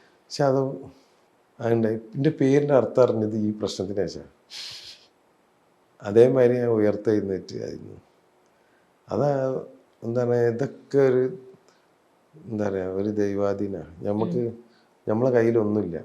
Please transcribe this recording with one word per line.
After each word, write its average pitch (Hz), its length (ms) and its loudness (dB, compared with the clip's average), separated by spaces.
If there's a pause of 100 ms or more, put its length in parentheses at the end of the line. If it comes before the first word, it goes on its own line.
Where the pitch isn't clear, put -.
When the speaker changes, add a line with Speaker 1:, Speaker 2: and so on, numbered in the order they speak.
(200)
Speaker 1:
പക്ഷെ - 240 -6
അത് 135 160 2 (1000)
അതുണ്ടായി. 113 380 0 (180)
എൻ്റെ 139 240 2
പേരിൻ്റെ 143 360 4
അർത്ഥം 123 280 4
അറിഞ്ഞത് 110 340 0
ഈ 107 140 0
പ്രശ്നത്തിന് 101 520 -6
ശേഷം. 78 240 -8 (1700)
അതേമാതിരി 123 580 6
ഞാൻ 120 160 0
ഉയർത്തെഴുന്നേറ്റ് 104 880 0
ആയിരുന്നു. 53 340 -14 (1080)
അതാ 131 240 0 (720)
എന്താണ്, 120 320 0 (120)
ഇതൊക്കെ 135 600 -2
ഒരു 127 160 4 (1120)
എന്താ 113 300 -6
പറയാ, 95 260 -2
ഒരു 98 180 -4
ദൈവാധീന. 101 680 -2 (260)
നമുക്ക് 107 420 -2
Speaker 2:
ഉം. 113 80 -6 (540)
Speaker 1:
നമ്മളെ 113 240 0
കയ്യിലൊന്നുമില്ല. 107 720 2